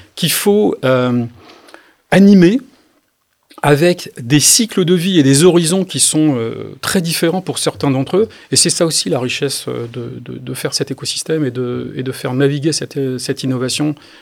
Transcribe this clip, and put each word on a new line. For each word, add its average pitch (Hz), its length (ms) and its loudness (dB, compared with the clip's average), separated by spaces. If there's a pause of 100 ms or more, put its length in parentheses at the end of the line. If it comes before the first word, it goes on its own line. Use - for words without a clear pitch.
(140)
qu'il 156 180 -4
faut, 208 500 2
euh, 123 420 2 (840)
animer 196 500 8 (1000)
avec 147 580 2
des 135 180 2
cycles 202 460 2
de 170 100 2
vie 180 240 0
et 147 40 6
des 139 220 6
horizons 175 420 4
qui 143 120 -8
sont, 156 380 2
euh, 113 460 -8
très - 180 -2
différents 165 400 -2
pour 139 180 -8
certains - 320 -2
d'entre 135 280 -2
eux. 220 100 0 (240)
Et - 40 0
c'est - 140 2
ça 170 140 0
aussi 165 240 -2
la 160 100 0
richesse, 127 480 -6
euh, 120 240 -8
de, 120 300 -12
de, 123 180 -14
de 131 160 -10
faire 135 200 -8
cet - 160 -4
écosystème 151 540 -4
et 127 60 -2
de, 123 460 -6
et 160 60 -6
de 131 100 -6
faire 127 220 -6
naviguer 143 380 0
cette, - 260 -8
euh, 131 180 -4
cette 127 280 -8
innovation, 131 500 -2 (280)